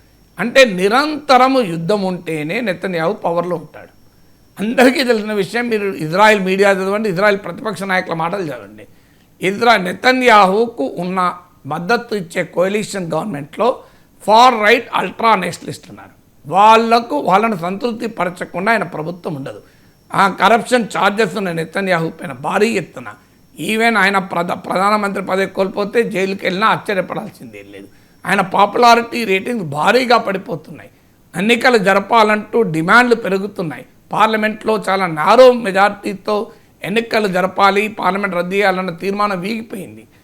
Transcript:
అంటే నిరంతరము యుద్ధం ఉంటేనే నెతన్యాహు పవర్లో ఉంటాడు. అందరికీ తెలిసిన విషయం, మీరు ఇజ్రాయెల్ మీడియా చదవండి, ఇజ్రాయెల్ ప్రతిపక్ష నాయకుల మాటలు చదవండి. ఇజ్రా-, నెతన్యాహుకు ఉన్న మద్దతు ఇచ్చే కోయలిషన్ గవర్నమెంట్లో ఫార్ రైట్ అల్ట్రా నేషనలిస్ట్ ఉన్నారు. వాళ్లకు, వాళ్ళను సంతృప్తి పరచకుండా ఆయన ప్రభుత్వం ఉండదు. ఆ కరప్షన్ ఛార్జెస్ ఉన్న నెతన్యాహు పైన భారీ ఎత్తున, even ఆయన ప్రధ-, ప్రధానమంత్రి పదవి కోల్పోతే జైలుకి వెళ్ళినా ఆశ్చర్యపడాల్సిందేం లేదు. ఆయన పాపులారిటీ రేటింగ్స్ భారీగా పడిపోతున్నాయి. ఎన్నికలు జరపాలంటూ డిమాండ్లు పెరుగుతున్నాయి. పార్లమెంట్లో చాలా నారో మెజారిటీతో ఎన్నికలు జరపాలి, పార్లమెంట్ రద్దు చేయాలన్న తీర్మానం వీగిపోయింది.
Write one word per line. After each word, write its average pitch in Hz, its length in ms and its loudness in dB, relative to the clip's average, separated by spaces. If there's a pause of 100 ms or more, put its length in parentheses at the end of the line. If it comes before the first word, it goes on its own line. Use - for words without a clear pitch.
(400)
అంటే 240 260 4
నిరంతరము 254 960 2
యుద్ధం 170 400 -2
ఉంటేనే 170 600 -6
నెతన్యాహు 180 520 -4
పవర్లో 175 420 -4
ఉంటాడు. - 340 -14 (680)
అందరికీ 254 440 2
తెలిసిన 214 300 -2
విషయం, 226 360 -4
మీరు 208 180 -2
ఇజ్రాయెల్ 196 540 2
మీడియా 190 300 2
చదవండి, 196 380 -2
ఇజ్రాయెల్ 202 360 2
ప్రతిపక్ష 190 380 -10
నాయకుల 185 300 -4
మాటలు 170 280 -4
చదవండి. 107 460 -12 (540)
ఇజ్రా-, 208 400 2
నెతన్యాహుకు 233 1160 2
ఉన్న 180 360 -2 (320)
మద్దతు 175 500 -4
ఇచ్చే 180 280 -6
కోయలిషన్ 185 680 -4
గవర్నమెంట్లో 180 680 -4 (480)
ఫార్ 226 360 6
రైట్ 233 300 4
అల్ట్రా 220 420 0
నేషనలిస్ట్ - 540 -6
ఉన్నారు. 101 340 -20 (220)
వాళ్లకు, 226 720 4
వాళ్ళను 208 380 2
సంతృప్తి 214 520 -6
పరచకుండా 180 640 -4
ఆయన 214 120 0
ప్రభుత్వం 170 520 -8
ఉండదు. 123 260 -12 (540)
ఆ 190 120 4
కరప్షన్ 214 600 2 (100)
ఛార్జెస్ 202 400 0
ఉన్న 190 140 -4
నెతన్యాహు 165 580 -2
పైన 165 220 -12
భారీ 180 380 -2
ఎత్తున, 151 380 -6 (540)
even 220 360 0
ఆయన 196 200 2
ప్రధ-, 185 400 -4
ప్రధానమంత్రి 196 680 -2
పదవి 190 220 -2
కోల్పోతే 202 560 -2
జైలుకి 190 420 -4
వెళ్ళినా 190 220 0
ఆశ్చర్యపడాల్సిందేం 165 1040 -6
లేదు. 98 160 -20 (380)
ఆయన 190 160 0
పాపులారిటీ 233 840 2
రేటింగ్స్ 202 420 -2
భారీగా 208 520 2
పడిపోతున్నాయి. 190 720 -8 (460)
ఎన్నికలు 233 420 2
జరపాలంటూ 208 840 2
డిమాండ్లు 208 540 4
పెరుగుతున్నాయి. 190 680 -4 (260)
పార్లమెంట్లో 214 800 0
చాలా 190 180 0
నారో 196 440 6
మెజారిటీతో 202 1000 -2 (320)
ఎన్నికలు 220 440 -2
జరపాలి, 190 600 0
పార్లమెంట్ 190 480 -4
రద్దు 180 200 -4
చేయాలన్న 190 340 0
తీర్మానం 196 500 -4
వీగిపోయింది. 185 680 -10 (160)